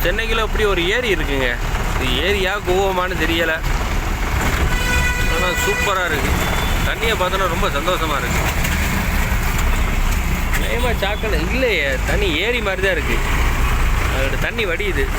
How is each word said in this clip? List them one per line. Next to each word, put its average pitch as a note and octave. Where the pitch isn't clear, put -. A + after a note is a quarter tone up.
சென்னைக்குள்ள A3
இப்படி G#3+
ஒரு F3
ஏரி B3
இருக்குங்க. C#3
இது -
ஏரியா, F#3+
கூவமான்னு F#3
தெரியல. E3
ஆனா F3
சூப்பரா F#3+
இருக்கு. D3
தண்ணியை G#3+
பார்த்தோன்னா F#3
ரொம்ப G3
சந்தோஷமா D#3
இருக்கு. -
நயமா A#3
சாக்கடை G#3+
இல்லையே, G#3+
தண்ணி -
ஏரி A#3+
மாதிரி F#3
தான் F3+
இருக்கு. C3+
அதோட C3+
தண்ணி A3
வடியுது. E3+